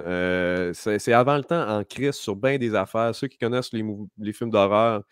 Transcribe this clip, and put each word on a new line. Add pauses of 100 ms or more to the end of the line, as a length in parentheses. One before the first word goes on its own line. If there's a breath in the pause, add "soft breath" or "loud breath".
euh,
c'est,
c'est
avant
le
temps
en
crise
sur
ben
des
affaires.
Ceux
qui
connaissent
les
mou-, (100)
les
films
d'horreur,